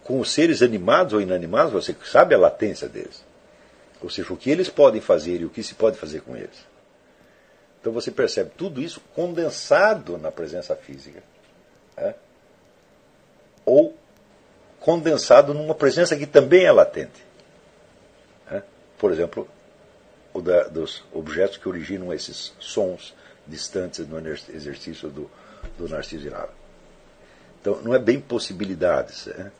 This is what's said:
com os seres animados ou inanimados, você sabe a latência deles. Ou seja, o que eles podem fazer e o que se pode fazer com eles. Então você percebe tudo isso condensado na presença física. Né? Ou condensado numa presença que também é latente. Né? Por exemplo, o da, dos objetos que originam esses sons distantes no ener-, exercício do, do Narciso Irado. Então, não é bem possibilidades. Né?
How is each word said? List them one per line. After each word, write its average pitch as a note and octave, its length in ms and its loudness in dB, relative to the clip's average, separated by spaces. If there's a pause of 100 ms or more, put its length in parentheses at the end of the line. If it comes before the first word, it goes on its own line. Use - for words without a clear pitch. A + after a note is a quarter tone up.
com C3 180 -4
os A2 100 -4
seres D#3 300 2
animados A#2 540 2
ou G#2+ 60 2
inanimados, F#2 520 0
você F#2 320 -4
sabe F3 300 6
a A2 40 6
latência F#2 480 2
deles. - 380 -16 (760)
Ou F2 80 -12
seja, - 240 -10
o - 20 -8
que B2+ 140 -6
eles F3 180 0
podem A#2+ 320 6
fazer E2+ 400 0
e E2+ 60 -6
o D#2 40 -10
que - 120 -12
se - 120 -14
pode G#2+ 220 0
fazer D#2 240 -12
com B1 160 -16
eles. - 380 -18 (1040)
Então - 100 -4
você A#2 200 -6
percebe A2 440 -2
tudo D#3 280 -8
isso E3 180 -12 (140)
condensado E3 1040 0
na D#2 120 -8
presença D#2 460 -8
física. C#2 460 -20 (760)
Né? - 180 -6 (1500)
Ou C#3+ 320 4 (880)
condensado D3 680 6
numa D3+ 200 -4
presença D#3+ 400 2
que D3 120 -6
também D3 400 6
é D#3+ 40 6
latente. F2 540 2 (1300)
Né? G2 120 -8 (360)
Por G#2 120 2
exemplo, E2+ 380 -4 (840)
o F#2 80 -6
da, F2 220 4
dos D#2+ 460 -8
objetos D#2+ 460 -2
que - 100 -12
originam F2+ 460 -8
esses - 460 -12
sons - 560 -6 (320)
distantes E2 600 -10
no D#2 120 -12
ener-, D#2 240 -10 (100)
exercício D2+ 560 -14
do, D2 220 -14 (480)
do E2+ 100 -10
Narciso D2 380 -12
Irado. - 260 -14 (1080)
Então, G2+ 200 -4
não A2+ 120 -2
é C3 40 4
bem B2 220 2
possibilidades. F#2 1040 -4
Né? F#2+ 340 -14